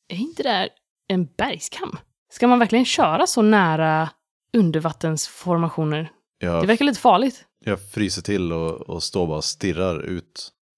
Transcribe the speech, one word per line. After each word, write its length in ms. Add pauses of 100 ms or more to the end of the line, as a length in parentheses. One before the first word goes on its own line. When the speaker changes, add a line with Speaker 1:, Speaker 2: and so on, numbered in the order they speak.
Speaker 1:
Är 80
inte 260
det 80
här 180 (400)
en 180 (120)
bergskam? 580 (360)
Ska 140
man 120
verkligen 260
köra 420
så 160
nära 680 (880)
undervattensformationer? 1120 (280)
Speaker 2:
Jag 240
Speaker 1:
Det 40
verkar 180
lite 160
farligt. 440 (200)
Speaker 2:
jag 260
fryser 320
till 300
och, 280
och 220
står 240
bara 100
och 80
stirrar 580
ut 480 (280)